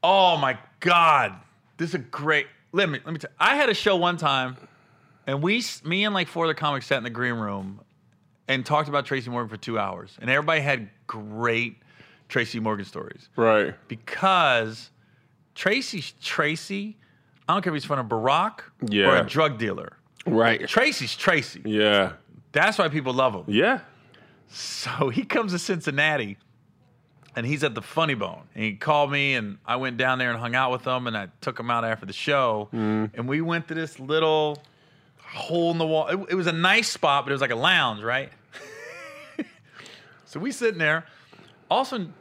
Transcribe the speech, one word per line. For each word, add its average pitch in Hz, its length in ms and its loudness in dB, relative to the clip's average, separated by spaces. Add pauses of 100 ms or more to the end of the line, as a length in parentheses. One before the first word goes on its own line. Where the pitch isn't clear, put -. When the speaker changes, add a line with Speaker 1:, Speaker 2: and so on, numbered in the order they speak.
Speaker 1:
Oh 180 340 6
my 131 220 0 (220)
God, 160 520 6 (460)
this - 120 -4
is - 40 -10
a 180 60 0
great. 143 480 0 (240)
Let 185 180 2
me, 131 120 -6
let 160 120 -10
me 160 40 -8
tell. - 120 -12 (100)
I 226 160 4
had 285 140 4
a 202 40 2
show 202 220 2
one 175 220 2
time, 131 400 0 (680)
and 139 160 -2
we, 196 160 2
s-, - 260 -8
me 185 200 0
and, 214 80 0
like, 185 160 -2
four 165 160 -2
other 160 80 0
comics 147 340 -2
sat 135 120 2
in 113 60 -6
the 123 60 -6
green 120 260 -2
room 98 440 -6 (640)
and 131 200 0
talked 151 240 0
about 143 160 -2
Tracy 131 240 -6
Morgan 120 180 -6
for 110 80 -14
two 113 220 -4
hours, 95 420 -6
and 120 80 -6
everybody 147 320 2
had 135 300 -2 (160)
great 113 720 -4 (500)
Tracy 117 320 -2
Morgan 107 240 -4
stories. - 420 -14 (100)
Speaker 2:
Right. 110 380 4 (140)
Speaker 1:
Because 123 1040 0 (640)
Tracy's 202 680 -4
Tracy. 196 800 -4 (500)
I 165 60 4
don't 196 80 0
care 180 100 -2
if 151 40 -2
he's 139 80 -6
in - 40 -12
front 139 120 -2
of 117 180 -2
Barack 151 420 0 (260)
Speaker 2:
Yeah. 208 200 4
Speaker 1:
or 185 100 8
a - 100 4
drug 147 300 0
dealer. 107 380 -6 (320)
Speaker 2:
Right. 113 420 2
Speaker 1:
Tracy's 240 480 0
Tracy. - 480 0
Speaker 2:
Yeah. 104 480 4 (400)
Speaker 1:
That's 190 240 4
why 170 140 2
people 135 240 -2
love 131 200 4
him. 87 120 -10
Speaker 2:
Yeah. 156 340 2 (680)
Speaker 1:
So - 580 -4
he 131 160 -2
comes 214 280 -2
to 175 60 -2
Cincinnati, 147 800 -2 (1000)
and 117 120 -4
he's 143 180 -2
at 123 100 0
the 113 60 -6
Funny 156 320 0
Bone. 92 300 -6 (120)
And 107 80 -6
he 107 120 -2
called 147 360 2
me, 139 240 0
and 104 300 -4
I 120 120 -2
went 127 200 -4
down 127 220 2
there 127 120 0
and 117 80 -2
hung 120 160 -6
out 127 180 2
with 127 140 -4
him, 127 200 -2
and 113 100 -4
I 98 120 -6 (120)
took 123 180 -6
him 120 120 -6
out 117 160 0
after 110 180 -4
the 98 80 -10
show. 117 640 0
Speaker 2:
Mm. 107 400 0
Speaker 1:
And 120 140 -6
we 143 120 -2
went 165 280 -2
to 160 60 -8
this 160 240 -8
little 151 640 0 (600)
hole 170 480 -2
in 165 80 0
the 165 80 2
wall. 156 220 2
It, 185 200 -2
it 175 60 -2
was 185 120 0
a 170 60 2
nice 185 380 4
spot, 143 340 2
but 135 60 -6
it 139 40 0
was 131 60 -2
like 131 100 2
a 120 60 0
lounge, 131 460 2
right? 123 260 -2 (1120)
<laughs> 311 60 -6 (840)
So - 120 -14
we 233 140 -6
sitting 220 260 -2
there. 160 280 0 (640)
All 208 100 4
of 262 80 -2
a - 20 -10
sudden 208 300 -8